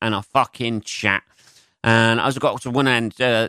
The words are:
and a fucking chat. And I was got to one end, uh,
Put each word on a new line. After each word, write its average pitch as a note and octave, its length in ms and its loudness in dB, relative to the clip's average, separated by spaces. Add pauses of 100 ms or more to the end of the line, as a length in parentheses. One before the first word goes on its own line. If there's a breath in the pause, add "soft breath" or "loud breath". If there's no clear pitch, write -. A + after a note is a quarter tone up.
and A2 140 -2
a G2+ 80 -4
fucking A#2 580 -2
chat. - 420 -2 (640 soft breath)
And A2+ 360 4
I - 60 -2
was B2+ 120 -2
got B2 240 -2
to B2+ 80 -8
one C3+ 180 0
end, A#2 320 -2
uh, A2+ 280 0